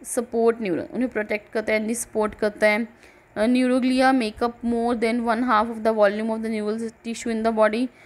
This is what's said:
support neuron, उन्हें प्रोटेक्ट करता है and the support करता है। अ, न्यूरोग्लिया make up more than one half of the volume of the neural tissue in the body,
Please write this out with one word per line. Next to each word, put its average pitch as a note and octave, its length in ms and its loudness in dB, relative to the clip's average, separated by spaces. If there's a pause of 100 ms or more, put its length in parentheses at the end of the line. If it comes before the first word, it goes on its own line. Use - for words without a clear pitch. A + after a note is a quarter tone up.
(180)
support A#3 360 2
neuron, F#3 360 -4
उन्हें B3 180 -4
प्रोटेक्ट G#3+ 440 -6
करता A3 200 -2
है G#3+ 140 0
and A3+ 100 -4
the - 120 -8
support G#3+ 300 -2
करता G#3+ 280 0
है। G#3+ 220 2 (480)
अ, G#3 100 2
न्यूरोग्लिया B3+ 680 2
make A3+ 240 0
up A#3 160 -2 (140)
more A#3 280 0
than A#3 260 0
one A3+ 220 0
half A3+ 240 2
of A#3 100 -6
the A3 180 0
volume G#3 320 2
of A3 120 -2
the A3 100 -6
neural G#3+ 300 -2
tissue A3+ 540 -8
in A3 140 -2
the A3+ 120 0
body, A3 300 2 (180)